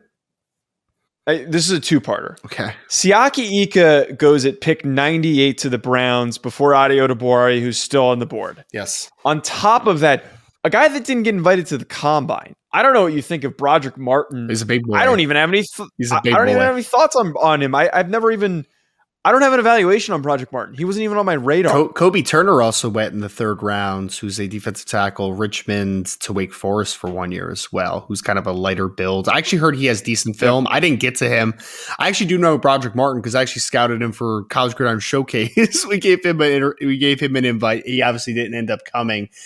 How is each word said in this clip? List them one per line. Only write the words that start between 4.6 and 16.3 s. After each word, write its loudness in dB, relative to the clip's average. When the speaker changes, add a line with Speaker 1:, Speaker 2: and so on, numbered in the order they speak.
Speaker 1:
pick -2
ninety-eight 2
to -4
the -2
Browns 0
before 2
Adio 4
Tabori, 2
who's -4
still 2
on 2
the -4
board. -10
Speaker 2:
Yes. -8
Speaker 1:
On 0
top 0
of 2
that, 2
a 0
guy 4
that -4
didn't 0
get 2
invited 2
to -4
the -10
combine. -2
I 2
don't 6
know 6
what 0
you -2
think -6
of -6
Broderick 0
Martin. -2
Speaker 2:
He's -2
a -8
big 0
boy. -2
Speaker 1:
I 2
don't 4
even 2
have 2
any 2
th-, -10
Speaker 2:
He's -4
a 2
Speaker 1:
I, 0
Speaker 2:
big 2